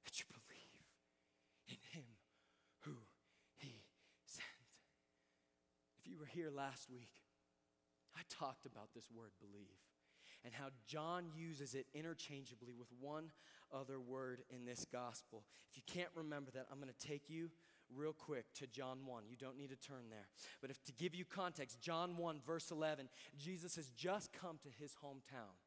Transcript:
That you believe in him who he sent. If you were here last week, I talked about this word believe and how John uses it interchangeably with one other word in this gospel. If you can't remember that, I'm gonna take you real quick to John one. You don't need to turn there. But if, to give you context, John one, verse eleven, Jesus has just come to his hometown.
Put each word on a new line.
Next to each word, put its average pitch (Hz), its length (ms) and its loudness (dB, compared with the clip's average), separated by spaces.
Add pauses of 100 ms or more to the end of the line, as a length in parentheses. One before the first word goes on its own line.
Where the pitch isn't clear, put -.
That - 140 0
you - 80 2
believe - 600 -14 (800)
in - 80 -4 (220)
him 139 60 -2 (760)
who 147 160 -2 (600)
he 120 280 -6 (420)
sent. - 200 -2 (1500)
If - 80 -12
you 180 120 -4
were 151 80 -4
here 156 240 4
last 139 400 4
week, 123 320 -8 (920)
I 160 140 -4
talked - 360 0
about 110 300 -8
this 113 160 -10
word 113 280 -8
believe 101 280 -10 (760)
and 120 100 -4
how 135 160 0 (160)
John 165 480 4
uses 147 400 0
it 131 180 2
interchangeably 139 800 -2
with 120 160 -8 (120)
one 151 320 0 (400)
other 135 280 0
word 127 500 0
in 123 140 -4
this 123 260 0
gospel. 117 540 0 (240)
If - 80 -12
you 135 80 -10
can't 180 300 2
remember 147 380 0
that, 131 180 -2
I'm 139 80 -4
gonna 135 140 -4
take 147 360 -2
you 165 220 0 (440)
real 151 180 4
quick 147 420 0
to 139 140 -4
John 131 360 0
one. 120 240 -2
You 120 80 -8
don't 131 220 -4
need 139 120 -4
to 131 60 -4
turn 123 340 -6
there. 104 180 -6 (320)
But 135 100 0
if, - 140 -4
to 147 80 -4
give 156 220 4
you 180 100 0
context, 160 560 2
John 170 360 6
one, 165 240 4
verse 156 300 4
eleven, 151 380 6 (280)
Jesus 165 380 0
has 147 160 -2
just 180 420 4
come 165 260 -2
to 151 120 -10
his 139 240 -4 (100)
hometown. 123 640 -4